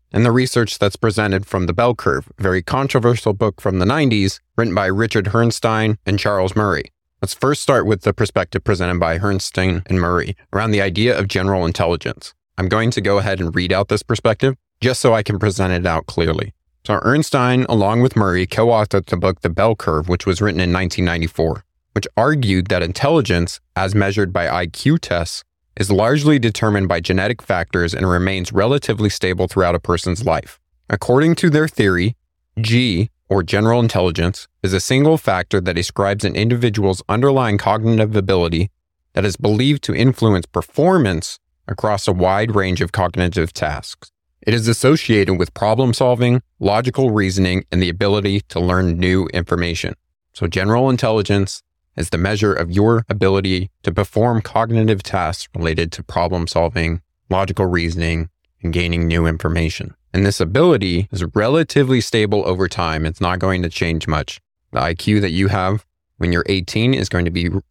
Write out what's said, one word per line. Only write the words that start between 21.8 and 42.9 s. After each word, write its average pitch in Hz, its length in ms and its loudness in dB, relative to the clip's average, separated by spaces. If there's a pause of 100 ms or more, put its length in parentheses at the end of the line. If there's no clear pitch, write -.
which 104 120 -2 (120)
argued 107 500 2
that 90 160 0
intelligence, 87 760 0 (160)
as 95 180 -2
measured 98 380 0
by 85 160 -2
I 87 180 -2
Q 143 300 0
tests, - 480 -4 (320)
is 98 120 -2
largely 139 480 4
determined 104 520 0
by 87 100 0
genetic 92 420 -2
factors 87 520 -2
and 92 160 0
remains 90 420 0
relatively 107 580 0
stable 92 380 -2
throughout 90 260 2
a 85 60 -2
person's 90 460 -2
life. - 340 -2 (300)
According 139 460 2
to 175 140 2
their 156 200 2
theory, 98 480 0 (420)
G, 113 500 0 (200)
or 98 120 2
general 107 380 2
intelligence, 90 720 0 (140)
is 92 100 -2
a 92 80 0
single 147 360 2
factor 92 440 -2
that 87 160 -2
describes 98 480 -2
an 95 100 -2
individual's 110 720 0
underlying 123 500 2
cognitive 110 600 2
ability 92 520 0 (440)
that 95 100 0
is 95 140 -2
believed 123 460 2
to 92 120 -4
influence 110 500 2
performance 143 920 0 (320)
across 104 360 -2
a 104 40 2
wide 95 440 2
range 92 260 0
of 85 100 -2